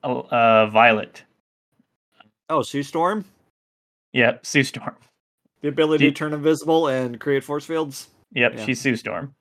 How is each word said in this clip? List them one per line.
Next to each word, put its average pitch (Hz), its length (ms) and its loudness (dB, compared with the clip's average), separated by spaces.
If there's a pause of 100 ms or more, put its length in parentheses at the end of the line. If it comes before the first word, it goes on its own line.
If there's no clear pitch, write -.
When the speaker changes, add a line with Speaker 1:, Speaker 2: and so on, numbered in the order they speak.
Speaker 1:
Oh, 127 180 -4 (100)
uh, 113 360 6
Violet. 110 560 4 (1300)
Speaker 2:
Oh, 151 140 0
Sue 139 200 -6
Storm? 180 420 -2 (880)
Speaker 1:
Yep, 120 320 2
Sue 143 180 0
Storm. - 320 -8 (680)
Speaker 2:
The 147 60 -4
ability 151 380 2
Speaker 1:
She 139 60 4
Speaker 2:
to 139 40 -10
turn 151 180 -8
invisible 156 540 0
and 127 320 -4
create 139 240 -2
force 143 220 -8
fields? 160 440 -8 (240)
Speaker 1:
Yep, 120 240 0
Speaker 2:
Yeah. 110 80 -10
Speaker 1:
she's 123 160 -4
Sue 127 140 -2
Storm. 107 460 -10